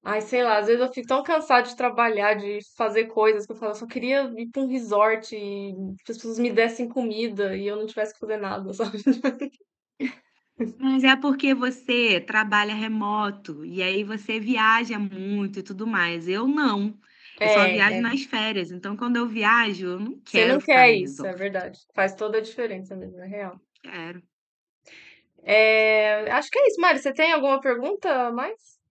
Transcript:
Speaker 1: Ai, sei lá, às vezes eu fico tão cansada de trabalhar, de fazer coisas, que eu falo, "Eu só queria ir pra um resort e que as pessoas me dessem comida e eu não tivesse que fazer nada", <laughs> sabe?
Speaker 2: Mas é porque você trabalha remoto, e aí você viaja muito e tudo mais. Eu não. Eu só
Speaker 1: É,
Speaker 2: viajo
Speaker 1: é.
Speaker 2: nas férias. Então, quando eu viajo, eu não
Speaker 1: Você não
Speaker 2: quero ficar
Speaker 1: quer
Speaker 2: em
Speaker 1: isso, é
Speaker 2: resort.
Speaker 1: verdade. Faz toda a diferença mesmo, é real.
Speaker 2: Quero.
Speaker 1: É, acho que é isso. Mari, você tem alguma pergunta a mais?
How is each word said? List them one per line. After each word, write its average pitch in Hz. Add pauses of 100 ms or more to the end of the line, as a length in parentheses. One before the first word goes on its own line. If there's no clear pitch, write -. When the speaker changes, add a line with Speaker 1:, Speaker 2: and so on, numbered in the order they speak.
Speaker 1:
Ai, 214
sei 247
lá, 220
às 208
vezes 233
eu 254
fico 247
tão 269
cansada 311
de 240
trabalhar, 226
de 208 (160)
fazer 220
coisas, 214
que 220
eu -
falo, 214
"Eu 214
só 233
queria 262
ir 233
pra 269
um 269
resort 220
e 202 (300)
que -
as 226
pessoas 226
me 240
dessem 226
comida 214
e 196
eu 208
não 214
tivesse 214
que -
fazer 214
nada", 196
<laughs> -
sabe? 208 (1800)
Speaker 2:
Mas 262
é 269
porque 269
você 240
trabalha 208
remoto, 208
e 180
aí 190
você 220
viaja 220
muito 196
e 190
tudo 196
mais. 170
Eu 214
não. 220 (400)
Eu 214
só 202
Speaker 1:
É, 185
Speaker 2:
viajo 214
Speaker 1:
é. 233
Speaker 2:
nas 247
férias. 214
Então, 196
quando 240
eu 240
viajo, 214
eu 180
não 220
Speaker 1:
Você 220
não 262
Speaker 2:
quero 294
ficar 302
Speaker 1:
quer 247
Speaker 2:
em 190
Speaker 1:
isso, 180
é 185
Speaker 2:
resort. 180
Speaker 1:
verdade. 190 (140)
Faz 190
toda 214
a 220
diferença 196
mesmo, 185
é 180
real. 196 (240)
Speaker 2:
Quero. 175 (1200)
Speaker 1:
É, 214
acho 294
que -
é 554
isso. -
Mari, 339
você 269
tem 320
alguma 277
pergunta 269
a 233
mais? 294 (120)